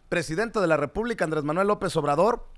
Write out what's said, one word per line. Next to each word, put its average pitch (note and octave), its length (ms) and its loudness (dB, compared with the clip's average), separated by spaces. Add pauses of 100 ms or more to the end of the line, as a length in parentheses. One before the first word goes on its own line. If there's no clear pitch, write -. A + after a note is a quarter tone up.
presidente F3 500 -2
de F#3+ 80 2
la D#3+ 100 4
República, G3 480 -2
Andrés D#3 200 -2
Manuel F3 240 0
López G3+ 260 -2
Obrador, D#3+ 640 2